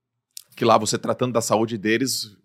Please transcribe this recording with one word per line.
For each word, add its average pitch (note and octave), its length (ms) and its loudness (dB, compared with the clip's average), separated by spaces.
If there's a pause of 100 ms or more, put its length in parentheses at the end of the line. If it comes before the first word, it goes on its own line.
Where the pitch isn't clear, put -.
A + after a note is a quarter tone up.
(560)
que - 80 -4
lá A2+ 140 6
você A2 200 -2
tratando B2 360 -4
da A#2 80 2
saúde A2+ 360 0
deles, A2 680 -2